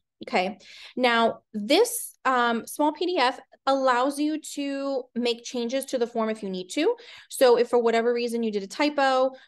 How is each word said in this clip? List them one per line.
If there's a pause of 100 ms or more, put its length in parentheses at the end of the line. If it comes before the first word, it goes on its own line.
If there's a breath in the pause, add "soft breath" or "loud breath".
(280)
okay? (380 loud breath)
Now (140)
this,
um,
small
P
D
F (260)
allows
you
to (120)
make
changes
to
the
form
if
you
need
to. (320 loud breath)
So
if
for
whatever
reason
you
did
a
typo, (160 loud breath)